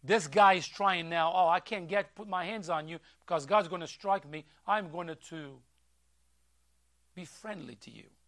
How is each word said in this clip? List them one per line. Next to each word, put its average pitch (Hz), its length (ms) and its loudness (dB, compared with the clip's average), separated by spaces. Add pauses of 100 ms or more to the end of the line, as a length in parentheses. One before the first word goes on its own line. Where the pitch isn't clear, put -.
This 170 240 2
guy 196 260 8
is 175 140 0
trying 180 420 -2
now, 170 240 0
"Oh, 185 160 4
I 180 100 4
can't 180 280 -8
get, 196 280 -2
put 214 120 -14
my 180 180 -4
hands 196 240 -8
on 156 180 -4
you 165 120 -12 (200)
because 156 260 -2
God's 190 220 4
gonna 165 200 -8
strike 196 400 -4
me. 151 180 -12 (200)
I'm 202 260 -2
gonna 165 240 -10
to 139 460 -16 (1500)
be 180 100 -14
friendly 185 520 -14
to - 140 -20
you." 107 200 -20 (160)